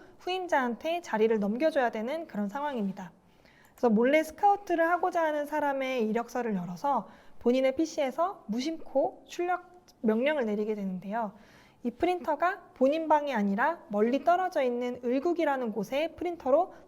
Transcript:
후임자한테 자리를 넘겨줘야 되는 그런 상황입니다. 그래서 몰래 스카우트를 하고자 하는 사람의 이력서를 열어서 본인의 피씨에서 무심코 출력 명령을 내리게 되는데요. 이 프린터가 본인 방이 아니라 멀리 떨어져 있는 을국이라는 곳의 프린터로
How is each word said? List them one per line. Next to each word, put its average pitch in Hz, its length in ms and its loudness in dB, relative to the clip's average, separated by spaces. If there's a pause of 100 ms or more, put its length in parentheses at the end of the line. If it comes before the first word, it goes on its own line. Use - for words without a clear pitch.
(200)
후임자한테 330 840 -2
자리를 220 360 2
넘겨줘야 247 520 2
되는 269 360 -6
그런 208 220 -4
상황입니다. 214 640 -4 (640)
그래서 240 160 2
몰래 254 320 4
스카우트를 349 680 2
하고자 349 320 0
하는 302 240 -2
사람의 269 600 -2
이력서를 233 460 -2
열어서 185 540 -4 (320)
본인의 262 360 2
피씨에서 320 720 -2
무심코 277 800 -2
출력 349 380 -2 (360)
명령을 247 460 2
내리게 214 280 -2
되는데요. 196 580 -6 (520)
이 240 60 -2
프린터가 349 680 0 (140)
본인 302 340 2
방이 294 260 2
아니라 214 540 0
멀리 233 340 2
떨어져 349 400 2
있는 247 420 -2
을국이라는 269 680 0
곳의 269 420 -2
프린터로 330 580 0 (160)